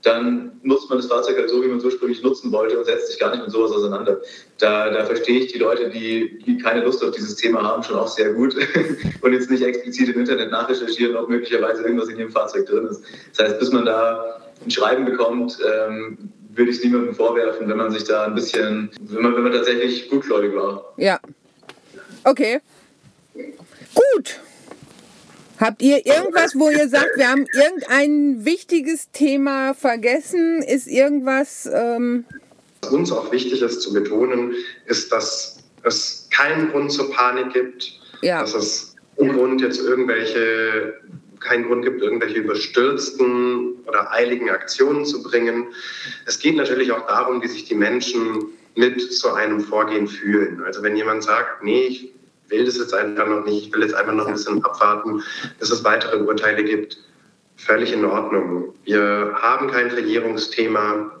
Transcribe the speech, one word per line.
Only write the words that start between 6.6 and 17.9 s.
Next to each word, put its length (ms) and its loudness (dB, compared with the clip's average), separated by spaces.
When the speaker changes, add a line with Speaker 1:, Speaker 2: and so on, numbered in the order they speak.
Speaker 1:
Lust 180 0
auf 80 0
dieses 240 -8
Thema 280 0
haben, 180 -2
schon 160 -4
auch 100 0
sehr 260 0
gut 220 2
<laughs> 320 -6
und 120 4
jetzt 160 0
nicht 140 2
explizit 460 0
im 100 0
Internet 320 0
nachrecherchieren, 640 0
ob 120 -2
möglicherweise 540 0
irgendwas 280 0
in 100 -12
ihrem 120 -8
Fahrzeug 360 -2
drin 180 0
ist. 160 -8
Das 120 4
heißt, 120 0
bis 120 0
man 140 2
da 560 0
ein 60 -6
Schreiben 360 2
bekommt, 600 0
ähm, 520 -2
würde 160 4
ich 80 -2
es 60 -6
niemandem 320 2
vorwerfen, 520 0
wenn 100 -2
man 140 0